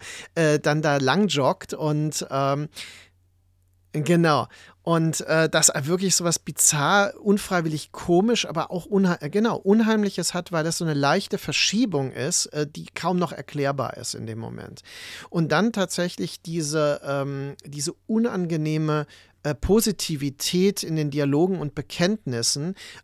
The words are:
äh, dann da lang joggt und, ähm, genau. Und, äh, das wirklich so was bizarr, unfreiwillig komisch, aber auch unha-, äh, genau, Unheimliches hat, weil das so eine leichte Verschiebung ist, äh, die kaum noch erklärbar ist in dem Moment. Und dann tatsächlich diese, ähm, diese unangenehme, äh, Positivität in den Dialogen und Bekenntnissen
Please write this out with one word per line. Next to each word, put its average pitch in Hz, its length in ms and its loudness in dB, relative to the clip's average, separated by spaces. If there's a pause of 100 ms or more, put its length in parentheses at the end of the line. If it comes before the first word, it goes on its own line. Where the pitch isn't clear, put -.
(340)
äh, 151 240 4
dann 151 240 0
da 147 140 2
lang 143 320 2
joggt 143 460 0
und, 151 560 -2
ähm, 139 380 0 (1200)
genau. 151 560 4 (340)
Und, 165 400 0
äh, 160 260 2
das 160 260 4
wirklich 170 400 0
so - 80 0
was 170 160 0
bizarr, 165 840 2
unfreiwillig 175 720 0
komisch, 202 560 2
aber 156 240 -6
auch - 160 -6
unha-, 190 340 2
äh, 147 100 -6
genau, 208 260 0
Unheimliches 208 760 2
hat, 180 200 -6
weil 160 100 0
das 165 160 -2
so 180 60 -2
eine 156 100 0
leichte 156 440 2
Verschiebung 165 760 0
ist, 139 340 -2
äh, 151 220 -4
die 160 260 -14
kaum 180 240 0
noch 175 140 0
erklärbar 139 640 -4
ist - 180 -8
in 113 120 -10
dem 110 120 -10
Moment. 117 440 -12 (460)
Und 165 220 0
dann 190 220 2
tatsächlich 180 680 -4
diese, 151 640 0
ähm, 139 600 -4
diese 147 300 -8 (120)
unangenehme, 160 1000 0 (360)
äh, 147 140 -2
Positivität 185 1300 0
in 160 100 -4
den 151 160 0
Dialogen 147 480 2
und 147 160 -6
Bekenntnissen 156 1000 -2 (280)